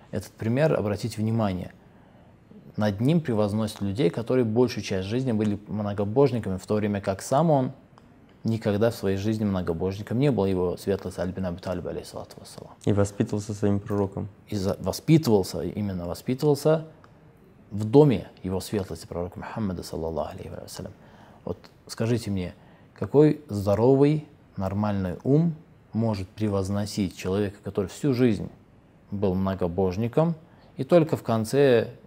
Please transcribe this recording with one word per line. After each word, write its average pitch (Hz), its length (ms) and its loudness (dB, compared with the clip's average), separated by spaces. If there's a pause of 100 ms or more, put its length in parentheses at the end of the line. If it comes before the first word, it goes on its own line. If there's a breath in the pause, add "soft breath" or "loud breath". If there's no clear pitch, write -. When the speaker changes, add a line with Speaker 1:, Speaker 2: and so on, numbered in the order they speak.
Speaker 1:
этот - 220 -8
пример, 131 420 0
обратите 104 480 -4
внимание. 107 500 -2 (1040 soft breath)
Над 104 220 0
ним 151 220 2
превозносят 107 600 -2
людей, 101 280 0
которые 127 340 0
большую 113 400 2
часть 95 240 -4
жизни 123 260 -2
были 104 340 0
многобожниками, 104 920 0
в - 80 -12
то - 80 -2
время 104 260 0
как 98 220 -4
сам 156 300 2
он 131 220 0 (720)
никогда 110 460 2
в 117 60 -2
своей 98 200 -2
жизни 107 300 -2
многобожником 95 760 -2
не 147 100 4
был, 104 160 2
его 90 300 0
светлость 95 420 -4
Али 90 140 -4
бин 92 140 -6
Аби 87 160 -6
Талиб, 90 260 -6
алейхиссалату - 540 -10
вассалам. - 300 -18 (120)
Speaker 2:
И - 80 2
воспитывался 104 640 0
своим 101 260 0
пророком. 101 480 -4 (220)
Speaker 1:
И 104 80 -4
за-, 95 240 -2
воспитывался, 107 800 2
именно 92 440 -4
воспитывался 143 800 0 (880)
в 104 140 -4
доме 117 420 8 (140)
его 92 180 -4
светлости, 92 460 -6
пророка 87 340 -8
Мухаммада, 98 420 -6
саллаллаху 80 520 -6
алейхи - 160 -14
ва - 180 -14
саллям. - 240 -12 (540 loud breath)
Вот - 120 -6 (300)
скажите 113 440 -2
мне, 92 220 -4 (460 loud breath)
какой 147 480 4
здоровый, 123 800 4 (300)
нормальный 98 680 -2
ум 151 320 2 (380)
может 107 340 -2
превозносить 101 880 -2
человека, 98 480 -2
который 98 240 -4
всю - 260 -2
жизнь 117 360 2 (600)
был 98 260 0
многобожником, 95 1000 0 (400 loud breath)
и 139 80 -6
только 160 320 4
в 110 80 -6
конце 117 680 4 (160)